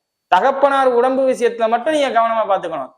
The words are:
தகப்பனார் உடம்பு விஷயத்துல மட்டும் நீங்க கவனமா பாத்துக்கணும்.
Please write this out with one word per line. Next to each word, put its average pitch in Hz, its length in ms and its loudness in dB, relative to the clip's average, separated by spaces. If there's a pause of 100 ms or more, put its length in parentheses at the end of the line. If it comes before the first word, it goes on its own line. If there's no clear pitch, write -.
(280)
தகப்பனார் 269 580 2
உடம்பு 262 420 0
விஷயத்துல 233 400 -2
மட்டும் 233 240 -2
நீங்க 262 280 0
கவனமா 226 280 0
பாத்துக்கணும். 165 500 -4